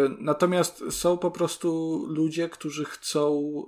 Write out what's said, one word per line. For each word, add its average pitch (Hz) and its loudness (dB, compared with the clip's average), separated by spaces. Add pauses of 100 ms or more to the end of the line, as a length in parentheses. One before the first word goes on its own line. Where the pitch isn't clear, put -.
(200)
natomiast 170 2
są 175 2
po 180 0
prostu 160 -2 (100)
ludzie, 160 0
którzy 151 -6
chcą 147 0 (160)